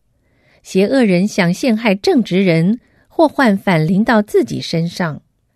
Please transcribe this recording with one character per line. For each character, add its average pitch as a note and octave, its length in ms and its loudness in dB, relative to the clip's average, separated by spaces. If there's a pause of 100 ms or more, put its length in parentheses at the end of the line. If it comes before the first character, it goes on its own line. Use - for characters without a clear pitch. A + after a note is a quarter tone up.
(640)
邪 F#3+ 220 -2
恶 B3+ 180 2
人 F#3 240 2
想 F3+ 260 -2
陷 A#3 220 -2
害 A3 180 0
正 D4 280 0
直 F#3+ 220 -2
人， F3 360 2 (260)
祸 D#4+ 220 2
患 A#3+ 280 0
反 E3 300 0
临 F#3+ 180 0
到 A#3 160 2
自 G#3 220 0
己 C#3 180 -6
身 E3 280 -4
上。 E3 340 -8 (340)